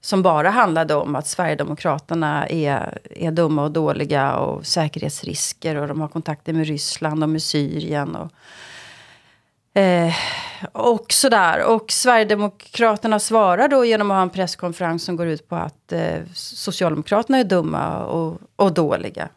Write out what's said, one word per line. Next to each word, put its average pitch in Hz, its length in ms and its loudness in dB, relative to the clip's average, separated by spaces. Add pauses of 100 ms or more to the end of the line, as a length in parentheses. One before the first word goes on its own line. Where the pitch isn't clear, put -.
som 190 180 0
bara 165 260 4
handlade 165 460 2
om 147 200 -2
att 143 120 -4
Sverigedemokraterna 151 1200 -2
är, 143 500 -2 (180)
är 165 160 -4
dumma 156 320 2
och 156 80 -2
dåliga 147 640 0
och - 300 -4
säkerhetsrisker, - 1080 -4
och 147 120 -4
de 147 140 -4
har 151 60 -4
kontakter 160 460 -6
med 160 140 0
Ryssland 151 560 -4
och 151 60 0
med 156 140 0
Syrien 151 720 -2
och, - 160 -10 (1500)
eh, 175 320 4 (580)
och 226 420 0
sådär. 208 500 4
Och 220 280 2
Sverigedemokraterna 214 1300 2
svarar 214 480 4
då 269 180 4
genom 208 260 2
att 196 60 2
ha 190 40 4
en 180 80 2
presskonferens 170 760 -4
som 180 120 -4
går 170 120 -2
ut 160 220 -4
på 175 60 -6
att, 170 360 -8
eh, 160 280 -2 (140)
Socialdemokraterna 196 1080 -2
är 254 40 4
dumma 160 640 -2
och, 165 360 -6 (140)
och 190 180 4
dåliga. 143 640 -2